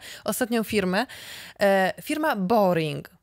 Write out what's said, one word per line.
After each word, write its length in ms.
ostatnią 400
firmę. 420
E, 420
firma 340
Boring. 760